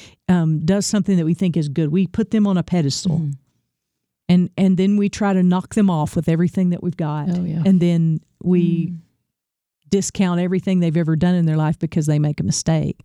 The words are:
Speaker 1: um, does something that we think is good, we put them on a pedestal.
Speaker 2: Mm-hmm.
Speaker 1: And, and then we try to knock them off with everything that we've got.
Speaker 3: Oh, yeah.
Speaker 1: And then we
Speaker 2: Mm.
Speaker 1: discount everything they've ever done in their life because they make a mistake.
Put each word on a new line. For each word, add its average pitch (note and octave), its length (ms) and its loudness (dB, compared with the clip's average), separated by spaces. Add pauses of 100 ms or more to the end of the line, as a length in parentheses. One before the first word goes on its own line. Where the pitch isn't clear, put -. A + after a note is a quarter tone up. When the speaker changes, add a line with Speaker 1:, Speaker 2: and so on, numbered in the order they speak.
(300)
Speaker 1:
um, D#3+ 300 2
does F#3+ 260 0
something G3+ 320 0
that E3 80 0
we E3 80 2
think F3 240 -2
is D3+ 100 -2
good, D3 240 -2
we F#3 160 0
put A3 240 -4
them G#3+ 160 2
on F#3+ 100 0
a E3 60 -2
pedestal. D#3+ 560 -2
Speaker 2:
Mm-hmm. D3+ 120 -4 (960)
Speaker 1:
And, F3+ 280 2
and F#3+ 200 2
then G3 180 2
we G3+ 140 0
try G3+ 240 -2
to F#3 100 2
knock F3+ 320 0
them G3+ 140 4
off D#3 260 -2
with E3+ 140 -2
everything F3 400 0
that F3 120 -4
we've F3+ 160 -4
got. D3+ 400 -4
Speaker 3:
Oh, F3+ 60 -4
yeah. E3 220 -4
Speaker 1:
And F#3+ 160 4
then E3 400 2 (200)
we F3 460 0
Speaker 2:
Mm. - 100 -10 (920)
Speaker 1:
discount F#3 500 0
everything F#3 400 0
they've E3 160 0
ever D#3+ 220 0
done F3+ 180 2
in E3+ 100 2
their D#3 120 2
life D3+ 200 0
because D#3 280 -2
they D3+ 140 2
make D3+ 200 -2
a - 40 -2
mistake. - 600 -2